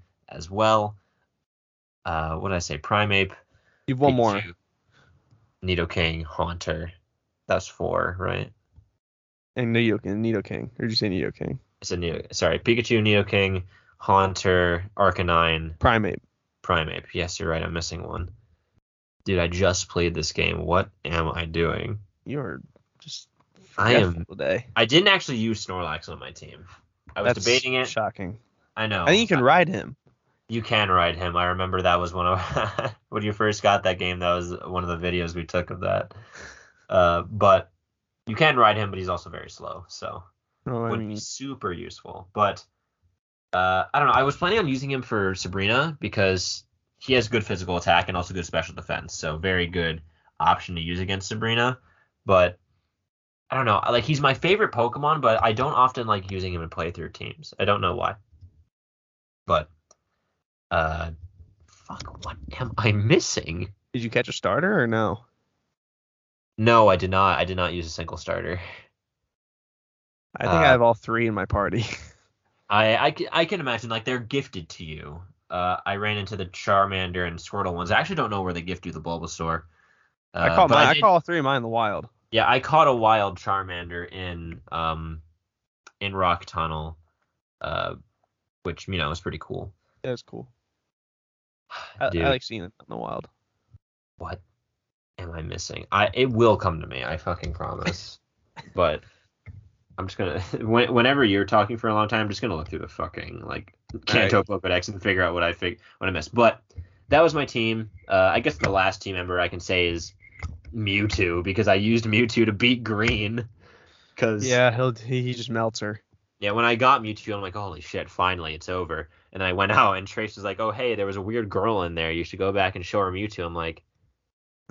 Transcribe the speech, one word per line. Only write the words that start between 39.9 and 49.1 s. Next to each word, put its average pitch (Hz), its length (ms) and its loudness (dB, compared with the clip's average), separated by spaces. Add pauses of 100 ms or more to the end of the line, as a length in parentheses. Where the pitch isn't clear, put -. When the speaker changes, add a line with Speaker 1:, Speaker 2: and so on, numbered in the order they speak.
Speaker 2:
Oh, 123 180 -4
I 113 60 -2
Speaker 1:
wouldn't 117 100 -4
be 110 140 -8
Speaker 2:
mean - 20 -8
Speaker 1:
super 123 560 -8
useful. 87 640 -14
But, 98 300 0 (880)
uh, 92 400 2
I 139 60 2
don't 143 100 4
know. 117 60 6
I 131 80 6
was 139 140 0
planning 190 240 0
on 160 80 0
using 135 220 -4
him 131 120 -4
for 98 320 -2
Sabrina 107 640 0
because 95 600 0 (360)
he 131 160 0
has 120 120 4
good 110 180 0
physical 90 320 -4
attack 87 320 4
and 92 80 -4
also 87 180 -4
good 85 120 -6
special - 300 -4
defense, 78 400 -8